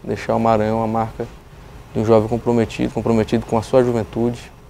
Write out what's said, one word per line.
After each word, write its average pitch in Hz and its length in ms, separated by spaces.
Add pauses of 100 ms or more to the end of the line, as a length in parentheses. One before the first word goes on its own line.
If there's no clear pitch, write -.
deixar 113 320
o 113 40
Maranhão 113 440
a 110 40
marca 113 380 (680)
de 113 60
um 110 60
jovem 110 220
comprometido, 120 680
comprometido 113 520
com 117 120
a 110 40
sua 127 220
juventude, 120 680 (180)